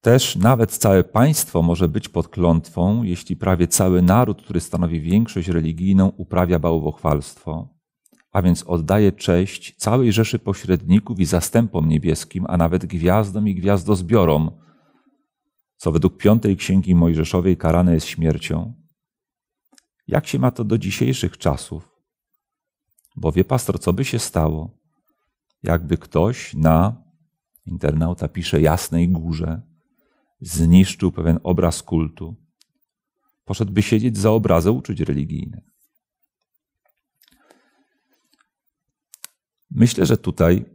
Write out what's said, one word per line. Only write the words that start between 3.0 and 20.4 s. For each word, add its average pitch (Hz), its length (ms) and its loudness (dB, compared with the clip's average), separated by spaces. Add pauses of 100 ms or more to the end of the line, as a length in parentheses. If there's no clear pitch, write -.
jeśli 87 340 -6
prawie 90 320 0
cały 92 340 2
naród, 104 400 2
który - 180 -4
stanowi 82 400 -4
większość 92 480 0
religijną, 87 600 2
uprawia 87 500 0
bałwochwalstwo, 76 1080 -4 (640)
a 95 100 -2
więc 87 200 2
oddaje 92 500 0
cześć - 640 -4
całej 120 360 0
rzeszy 110 260 0
pośredników 92 840 -2
i 90 40 2
zastępom 87 640 0
niebieskim, 78 600 -2
a 90 80 -4
nawet 85 300 0
gwiazdom 98 600 -2
i 101 60 -2
gwiazdozbiorom, 90 960 0 (1300)
co - 160 -4
według 80 240 0
piątej 101 400 2
Księgi 92 380 0
Mojżeszowej 85 640 2
karane 85 380 2
jest 78 120 -2
śmiercią. 80 680 -4 (1300)
Jak - 180 -8
się - 120 -8
ma 123 120 -2